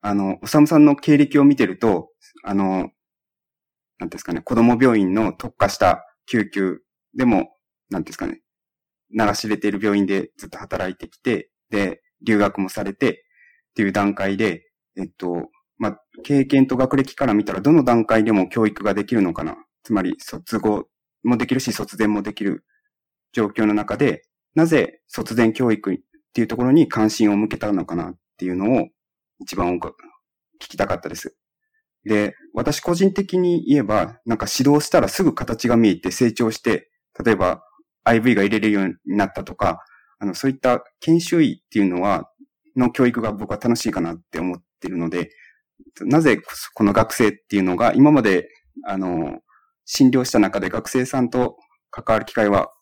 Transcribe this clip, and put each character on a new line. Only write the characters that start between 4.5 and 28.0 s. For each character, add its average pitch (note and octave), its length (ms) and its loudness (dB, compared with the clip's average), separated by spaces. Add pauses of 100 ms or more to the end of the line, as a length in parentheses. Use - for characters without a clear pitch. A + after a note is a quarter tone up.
供 A#2 260 4
病 B2 180 4
院 F#2 140 0
の G#2 200 -2
特 - 220 -14
化 G2+ 140 0
し - 80 -8
た - 280 2 (220)
救 G#2+ 220 -2
急 F#2+ 300 -4 (360)
で C3 100 0
も、 A2+ 120 4
な F2+ 40 2
ん - 40 -4
て - 20 -20
い - 500 -14
う - 20 -4
ん - 60 -6
で - 80 -18
す - 40 -16
か - 100 -8
ね、 - 140 -12 (680)
名 G#2+ 160 0
が G2+ 80 0
知 G#2+ 140 -6
れ G#2 100 -2
て G#2+ 100 -2
い G2+ 40 0
る G2 100 -4
病 G#2 160 2
院 G2+ 80 4
で F#2+ 320 -2
ず - 100 -20
っ - 20 -20
と - 100 -18
働 F#2 320 -8
い F#2 40 -12
て - 140 -18
き - 80 -20
て、 A#2 320 -4 (200)
で、 G2+ 320 -4 (220)
留 A2 140 2
学 G2+ 240 0
も F#2+ 80 -4
さ G#2 140 -8
れ G2 100 -8
て A#2 180 0
っ - 40 -8 (600)
て A2+ 60 -4
い G2+ 60 0
う G2 40 -2
段 G2+ 240 0
階 G2 220 -4
で、 G2 260 -2 (340)
え F#2+ 80 -8
っ - 40 -18
と、 F2 400 -8 (280)
ま G#2+ 120 -4
あ、 - 120 -14 (220)
経 C#3 220 2
験 C3+ 220 4
と C3 100 -4
学 C3 200 0
歴 C3 180 -4
か C#3+ 100 -4
ら A2+ 80 0
見 G#2 120 0
た G2+ 80 -6
ら F#2+ 80 -6
ど C3+ 100 4
の D#3+ 120 6
段 A#2 220 2
階 A2+ 180 2
で A2 80 0
も F#2+ 180 2
教 A2+ 180 0
育 G#2 160 -6
が G2+ 100 0
で G2+ 120 -4
き A2+ 100 -6
る G#2+ 60 2
の F2 120 0
か E2 100 -8
な。 D#2+ 120 -10 (280)
つ A#2 100 -6
ま G2 80 0
り、 F2+ 180 -4
卒 - 400 -8
後 G#2 280 -2 (360)
も B2 140 2
で A#2+ 100 -2
き C3 60 -2
る C3 60 0
し、 B2+ 140 -6
卒 G2 240 -10
前 G#2+ 100 0
も G#2 140 0
で G2+ 120 -8
き - 100 -10
る G2 220 -4 (680)
状 A2 160 0
況 A2 180 -2
の G#2 80 2
中 G#2 240 -4
で、 B2 260 0 (320)
な D#3+ 100 4
ぜ D#3 420 0
卒 A2 280 -8
前 A2+ 180 2
教 A#2+ 180 0
育 G2+ 220 -2
っ F#2 40 -4 (360)
て A#2+ 80 -2
い - 20 2
う G#2+ 40 -2
と A2+ 100 -6
こ B2 60 -2
ろ B2+ 80 2
に D3+ 160 6
関 G#2+ 220 0
心 G#2 220 2
を G2+ 60 0
向 A2 100 0
け G#2+ 100 -8
た G#2+ 140 -4
の F2+ 140 -2
か E2+ 100 -10
な E2+ 140 -6